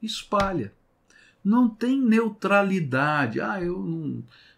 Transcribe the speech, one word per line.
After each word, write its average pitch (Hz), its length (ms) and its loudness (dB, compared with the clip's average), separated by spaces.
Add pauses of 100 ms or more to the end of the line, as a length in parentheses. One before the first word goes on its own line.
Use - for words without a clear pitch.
espalha." 196 720 -4 (720)
Não 233 240 4
tem 247 320 -2
neutralidade. 190 1400 2
"Ah, 196 200 -4
eu 175 180 -4
não, 160 440 -6 (340)